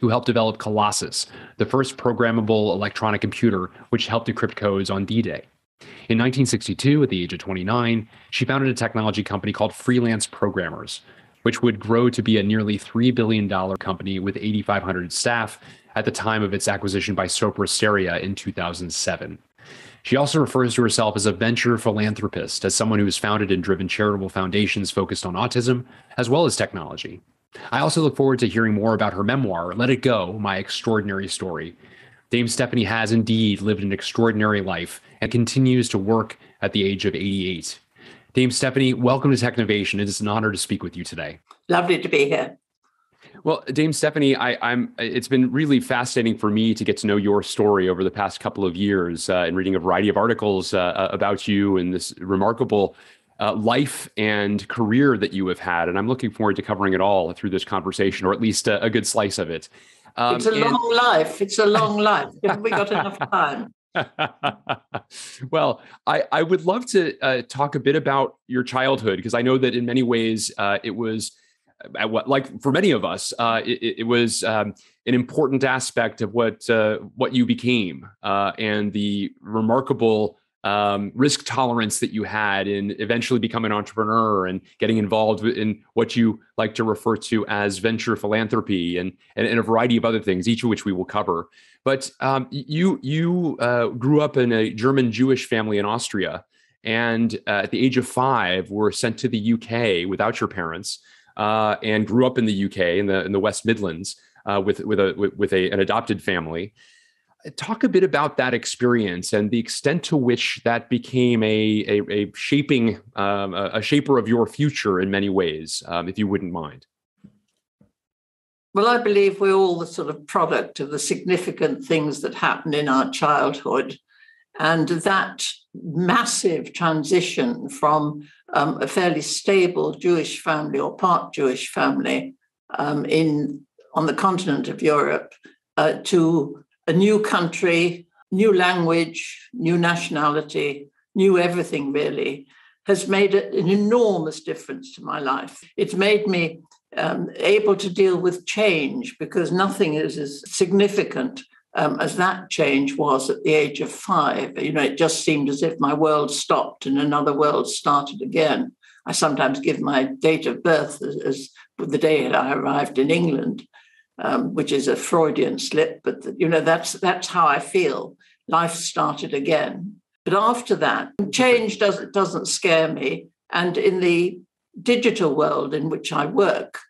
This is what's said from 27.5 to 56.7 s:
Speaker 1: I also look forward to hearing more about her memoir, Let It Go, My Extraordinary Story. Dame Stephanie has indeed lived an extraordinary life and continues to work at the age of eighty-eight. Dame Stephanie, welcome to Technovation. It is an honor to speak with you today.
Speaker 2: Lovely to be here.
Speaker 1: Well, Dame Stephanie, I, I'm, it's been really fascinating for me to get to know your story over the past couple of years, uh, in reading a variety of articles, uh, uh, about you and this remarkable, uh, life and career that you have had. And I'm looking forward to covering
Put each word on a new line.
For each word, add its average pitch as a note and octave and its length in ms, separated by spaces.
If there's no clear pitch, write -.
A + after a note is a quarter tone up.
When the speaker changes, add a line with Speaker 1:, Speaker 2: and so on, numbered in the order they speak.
Speaker 1:
I A#2+ 80
also D#3 220
look D3+ 140
forward C3+ 240
to A#2+ 80
hearing A2 260
more G#2+ 220
about G2+ 180
her F#2+ 100
memoir, G2 520
Let B2 160
It B2 100
Go, G2+ 320
My G2+ 240
Extraordinary G2+ 680
Story. E2+ 480
Dame A#2+ 160
Stephanie A#2+ 380
has A2+ 260
indeed A2+ 500
lived G2 220
an G2 100
extraordinary G#2+ 680
life F2 380
and A2 100
continues B2 580
to G#2+ 100
work A2 400
at G2 100
the G2+ 100
age G2 220
of G2 80
eighty-eight. F#2 640
Dame B2+ 160
Stephanie, C3 460
welcome C3 340
to C3 80
Technovation. G#2 640
It G2+ 100
is G2 120
an G#2 60
honor G#2+ 240
to F#2+ 60
speak - 240
with F2+ 160
you F2+ 60
today. D#2 340
Speaker 2:
Lovely F3 300
to E3+ 100
be C#3+ 160
here. - 320
Speaker 1:
Well, D#3+ 240
Dame D3+ 260
Stephanie, D3+ 420
I, B2 260
I'm, A#2+ 380
it's A#2 280
been B2+ 240
really C#3 280
fascinating A#2+ 580
for G#2+ 120
me A2 240
to A2 100
get G2 140
to A2 100
know G#2 100
your G2+ 240
story G2+ 480
over F2+ 140
the F#2 80
past G2+ 280
couple G2+ 240
of F2 120
years, F2+ 540
uh, F2+ 180
in E2+ 80
reading F#2+ 200
a F2+ 40
variety F2+ 280
of G2 100
articles, G#2 560
uh, G2 60
uh, F2+ 320
about G2+ 360
you G2+ 300
and F2+ 160
this - 260
remarkable, G2 760
uh, G#2 140
life A#2+ 540
and G#2 500
career A#2+ 500
that G2 160
you F#2+ 140
have F2 120
had. E2+ 300
And F2+ 80
I'm G2+ 100
looking B2 240
forward G#2 260
to G2+ 40
covering G2 320